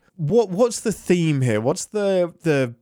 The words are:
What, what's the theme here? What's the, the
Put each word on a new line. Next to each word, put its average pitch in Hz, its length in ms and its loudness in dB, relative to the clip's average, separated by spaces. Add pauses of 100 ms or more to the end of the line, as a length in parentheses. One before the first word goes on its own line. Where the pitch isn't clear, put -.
(180)
What, 185 320 2
what's 214 320 0
the 220 100 -2
theme 160 500 0
here? 110 200 2
What's 143 240 -2
the, 190 480 -2 (100)
the 135 380 0